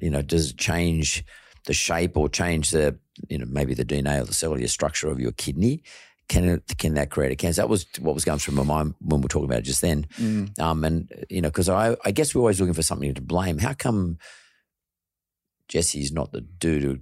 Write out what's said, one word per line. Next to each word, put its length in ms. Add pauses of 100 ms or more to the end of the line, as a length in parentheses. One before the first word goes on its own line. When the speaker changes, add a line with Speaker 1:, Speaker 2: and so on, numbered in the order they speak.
Speaker 1:
you 100
know, 100
does 300
it 80
change 640 (400)
the 80
shape 440
or 120
change 420
the, 280 (300)
you 100
know, 100
maybe 240
the 120
D 140
N 80
A 140
or 40
the 100
cellular 340
structure 400
of 100
your 140
kidney? 500 (460)
Can 200
it, 300
can 160
that 160
create 200
a 60
cancer? 260
That 60
was 180 (140)
what 120
was 120
going 160
through 160
my 80
mind 360
when 200
we 40
were 40
talking 160
about 160
it 20
just 180
then. 280 (100)
Speaker 2:
Mm. 400
Speaker 1:
Um, 260
and, 460
you 100
know, 120
'cause 160
I, 360
I 60
guess 240
we're 60
always 180
looking 160
for 80
something 320
to 80
blame. 360
How 160
come 440 (1500)
Jesse's 420
not 220
the 80
dude 420
who 200